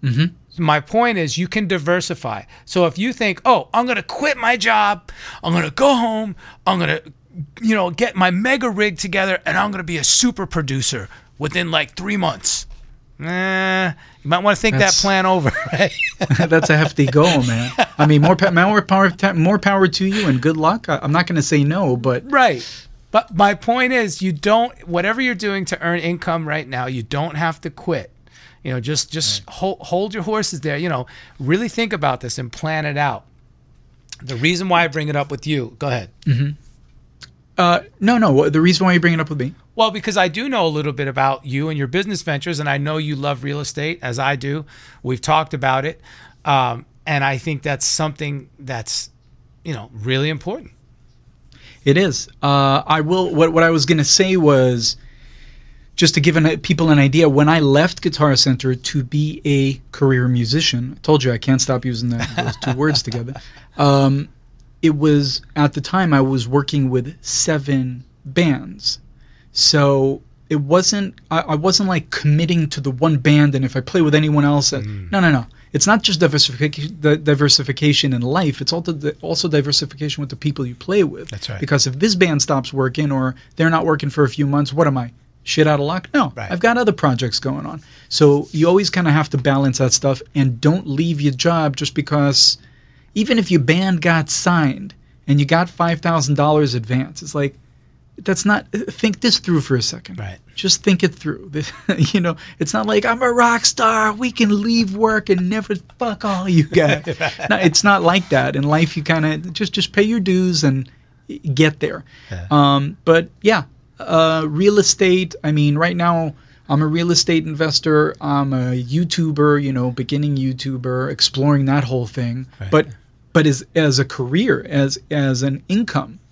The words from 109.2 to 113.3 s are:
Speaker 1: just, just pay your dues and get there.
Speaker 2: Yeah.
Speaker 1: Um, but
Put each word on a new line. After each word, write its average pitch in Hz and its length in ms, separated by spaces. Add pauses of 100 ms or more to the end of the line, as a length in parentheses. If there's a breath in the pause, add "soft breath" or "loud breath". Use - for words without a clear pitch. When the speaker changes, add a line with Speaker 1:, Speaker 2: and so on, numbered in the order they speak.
Speaker 1:
just, 180 340
just 170 200
pay 202 100
your 220 180
dues 180 420
and 135 280 (640 soft breath)
get 151 260
there. 156 240 (260 loud breath)
Speaker 2:
Yeah. 90 200
Speaker 1:
Um, 143 560
but 165 240 (100)